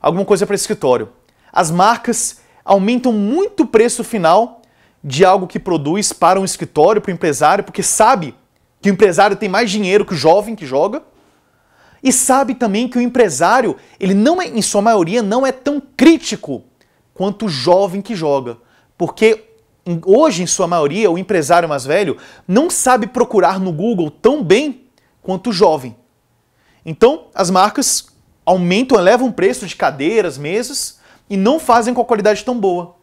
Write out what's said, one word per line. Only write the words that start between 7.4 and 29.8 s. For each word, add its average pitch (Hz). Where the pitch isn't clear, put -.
porque -
sabe 208
que 196
o 196
empresário 190
tem 202
mais 202
dinheiro 202
que -
o 160
jovem 196
que 170
joga, 170
e 262
sabe 262
também 226
que 247
o 240
empresário, 220
ele 190
não 302
é, 320
em 226
sua 202
maioria, 214
não 226
é 262
tão 285
crítico -
quanto 202
o 202
jovem 175
que 220
joga. 139
Porque 220
em, 170
hoje, 202
em 170
sua -
maioria, 170
o 175
empresário 170
mais 135
velho 160
não 247
sabe 254
procurar 190
no 185
Google 175
tão 269
bem 233
quanto 185
o -
jovem. 156
Então, 233
as 185
marcas 208
aumentam, 190
elevam 226
o 208
preço 196
de -
cadeiras, 160